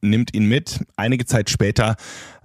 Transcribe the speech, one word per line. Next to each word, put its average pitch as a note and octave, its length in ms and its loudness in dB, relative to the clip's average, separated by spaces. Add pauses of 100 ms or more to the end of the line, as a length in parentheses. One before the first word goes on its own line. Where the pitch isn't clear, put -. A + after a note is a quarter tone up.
nimmt G#2+ 340 2
ihn G#2+ 120 2
mit. C3 340 0 (160)
Einige A#2+ 300 0
Zeit A2 240 0
später G#2+ 460 2 (480)